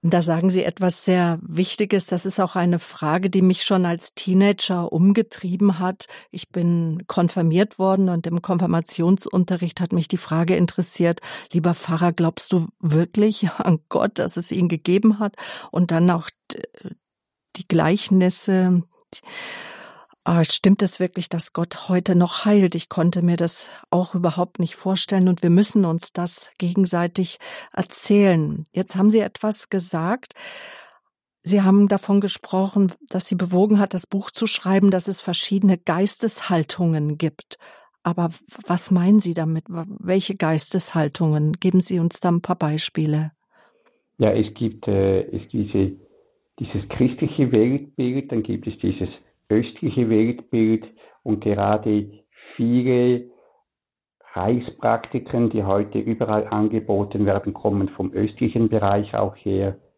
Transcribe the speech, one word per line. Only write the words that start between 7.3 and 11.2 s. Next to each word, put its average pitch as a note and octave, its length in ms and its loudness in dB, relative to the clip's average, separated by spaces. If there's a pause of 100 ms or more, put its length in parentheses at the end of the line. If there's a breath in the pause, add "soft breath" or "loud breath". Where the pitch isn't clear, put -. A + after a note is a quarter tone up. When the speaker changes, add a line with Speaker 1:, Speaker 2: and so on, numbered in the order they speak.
Speaker 1:
worden F#3+ 280 2
und E3+ 200 -2
im E3+ 140 -2
Konfirmationsunterricht F3 1400 0
hat F3 120 -4
mich E3+ 140 0
die F#3 100 -4
Frage E3 380 0
interessiert, E3+ 640 0 (320 loud breath)